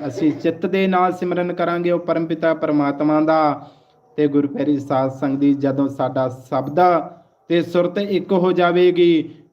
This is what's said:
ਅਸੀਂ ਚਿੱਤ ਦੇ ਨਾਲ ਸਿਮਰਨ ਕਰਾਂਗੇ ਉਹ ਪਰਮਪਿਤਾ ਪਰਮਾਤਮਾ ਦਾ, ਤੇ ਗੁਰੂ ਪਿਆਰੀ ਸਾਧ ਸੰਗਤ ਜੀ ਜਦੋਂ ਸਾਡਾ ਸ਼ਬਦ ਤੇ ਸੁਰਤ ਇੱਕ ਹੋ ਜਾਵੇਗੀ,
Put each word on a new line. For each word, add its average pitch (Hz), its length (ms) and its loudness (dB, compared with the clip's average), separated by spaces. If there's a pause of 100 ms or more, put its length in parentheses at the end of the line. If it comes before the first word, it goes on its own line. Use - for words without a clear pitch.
ਅਸੀਂ 147 240 0
ਚਿੱਤ 165 340 -2
ਦੇ 190 220 0
ਨਾਲ 185 260 2
ਸਿਮਰਨ 180 400 -4
ਕਰਾਂਗੇ 175 380 -2
ਉਹ 170 80 0
ਪਰਮਪਿਤਾ 165 540 -2
ਪਰਮਾਤਮਾ 151 680 0
ਦਾ, 156 460 2 (500)
ਤੇ 151 100 2
ਗੁਰੂ 143 200 0
ਪਿਆਰੀ 143 320 -2
ਸਾਧ 135 300 -2
ਸੰਗਤ 135 320 -4
ਜੀ 139 120 4
ਜਦੋਂ 139 340 -2
ਸਾਡਾ 131 420 -2
ਸ਼ਬਦ 139 500 -4 (680)
ਤੇ 170 140 0
ਸੁਰਤ 175 360 -2
ਇੱਕ 202 340 -2
ਹੋ 180 200 2
ਜਾਵੇਗੀ, 175 800 4 (240)